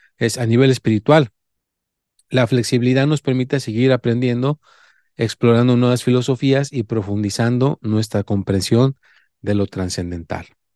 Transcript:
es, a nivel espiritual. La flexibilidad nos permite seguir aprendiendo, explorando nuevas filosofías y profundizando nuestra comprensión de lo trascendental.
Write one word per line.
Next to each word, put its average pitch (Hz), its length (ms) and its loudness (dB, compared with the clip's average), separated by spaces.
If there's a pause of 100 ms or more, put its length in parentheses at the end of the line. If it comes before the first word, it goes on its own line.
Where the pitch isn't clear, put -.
(180)
es, 117 200 -2
a 123 80 -4
nivel 120 240 4
espiritual. 127 600 2 (1000)
La 127 160 2
flexibilidad 127 600 0
nos 151 140 -2
permite 131 380 -2
seguir 123 320 0
aprendiendo, 123 680 -2 (560)
explorando 117 600 2
nuevas 123 280 2
filosofías 135 680 0
y 123 120 -4
profundizando 113 1000 -2
nuestra 107 420 -2
comprensión 104 720 0 (460)
de 104 140 -2
lo 101 100 0
trascendental. 87 800 -8 (300)